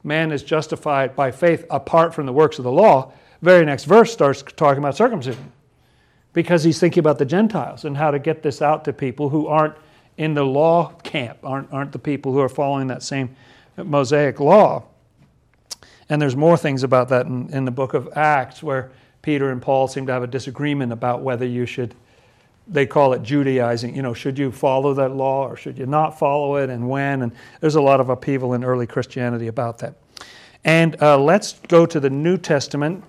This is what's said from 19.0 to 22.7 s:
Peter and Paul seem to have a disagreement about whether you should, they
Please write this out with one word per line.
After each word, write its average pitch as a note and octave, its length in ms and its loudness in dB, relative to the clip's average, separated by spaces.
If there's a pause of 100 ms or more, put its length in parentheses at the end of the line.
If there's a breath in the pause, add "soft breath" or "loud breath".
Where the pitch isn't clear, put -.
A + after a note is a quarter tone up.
Peter C#3 280 -2
and B2+ 100 -8
Paul C3+ 280 0
seem C3+ 180 -8
to B2+ 60 -4
have B2+ 100 -4
a B2 60 -8
disagreement C3+ 640 -6
about A#2+ 300 -4
whether B2+ 220 -4
you B2 220 -4
should, A#2 300 -10 (720 soft breath)
they C#3+ 180 0